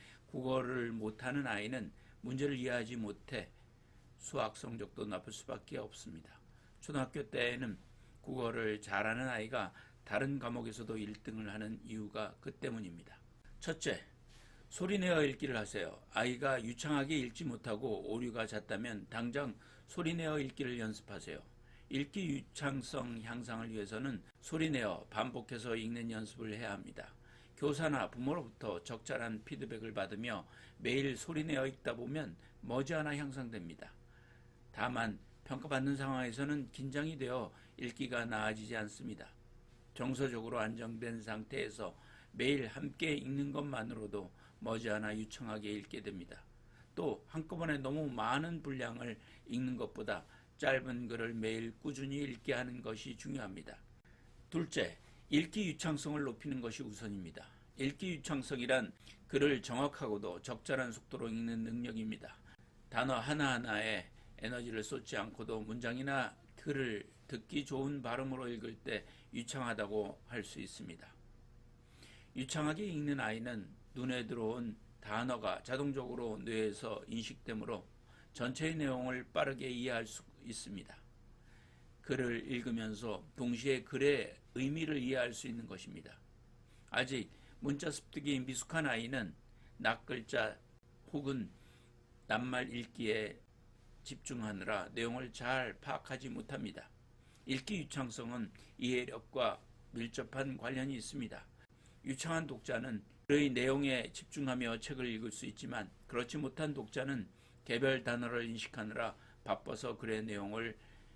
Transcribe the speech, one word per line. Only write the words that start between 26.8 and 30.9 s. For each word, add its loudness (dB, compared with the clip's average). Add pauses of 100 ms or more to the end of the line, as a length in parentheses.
교사나 2
부모로부터 -2
적절한 -2
피드백을 -6
받으며 -2 (300)
매일 4